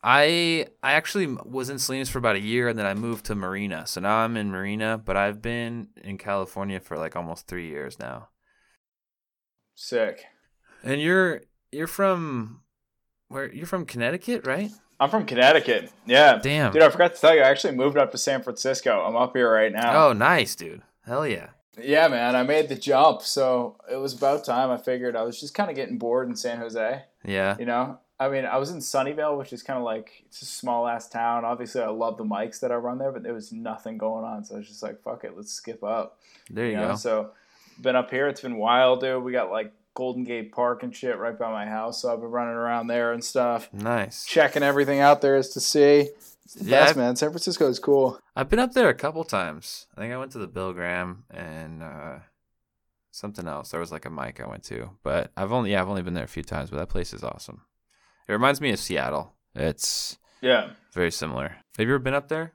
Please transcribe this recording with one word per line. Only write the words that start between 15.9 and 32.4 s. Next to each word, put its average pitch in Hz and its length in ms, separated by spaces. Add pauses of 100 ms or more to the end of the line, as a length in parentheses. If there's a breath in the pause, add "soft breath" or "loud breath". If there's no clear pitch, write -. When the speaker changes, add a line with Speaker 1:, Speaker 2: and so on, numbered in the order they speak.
Speaker 2:
Yeah. 131 360
Speaker 1:
Damn. 139 300
Speaker 2:
Dude, 160 100
I 151 80
forgot 170 240
to - 60
tell 160 140
you, 156 80
I 131 60
actually 143 280
moved 139 200
up 135 160
to 127 60
San 135 240
Francisco. 127 600
I'm 110 120
up 123 200
here 123 160
right 110 200
now. 120 360
Speaker 1:
Oh, 127 40
nice, 123 440
dude. 82 260 (240)
Hell 135 200
yeah. 90 220 (320)
Speaker 2:
Yeah, 151 280
man, 123 260
I 127 80
made 147 260
the 135 60
jump, 139 480
so 127 540 (140)
it 123 60
was 135 160
about 139 320
time. 127 260
I 123 80
figured 123 360
I 113 80
was 117 160
just 143 160
kinda 196 200
getting 131 220
bored 120 320
in 120 60
San 117 240
Jose. 117 440 (220)
Speaker 1:
Yeah. 98 340
Speaker 2:
You 120 80
know? 123 320 (200)
I 135 100
mean, 135 160
I 123 120
was 139 160
in 170 60
Sunnyvale, 147 600
which 131 140
is 123 100
kinda 131 180
like, 113 460
it's - 160
a - 20
small-ass 120 640
town. 117 360
Obviously, 120 360
I 113 60
love 110 300
the 113 80
mics 107 360